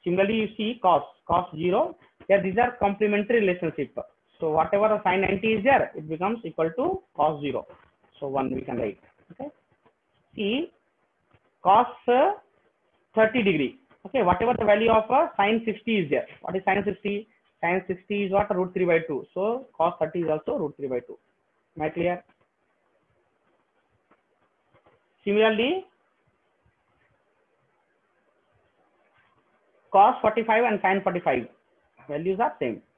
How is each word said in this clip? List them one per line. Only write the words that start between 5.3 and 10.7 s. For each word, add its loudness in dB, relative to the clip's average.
is -2
there, 4
it -12
becomes -4
equal -2
to -4
cos 0
zero. -6
So -8
one -2
we -6
can -8
write. -6
Okay. -14
See, -4